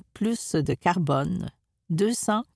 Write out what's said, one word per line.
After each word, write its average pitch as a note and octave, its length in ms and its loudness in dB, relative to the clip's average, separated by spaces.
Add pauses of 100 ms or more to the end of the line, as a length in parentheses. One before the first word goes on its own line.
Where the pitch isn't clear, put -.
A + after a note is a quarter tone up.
(140)
plus A3+ 400 -2
de C#3+ 220 0
carbone, E3+ 760 0 (400)
deux G3 240 2
cent A3 300 0 (120)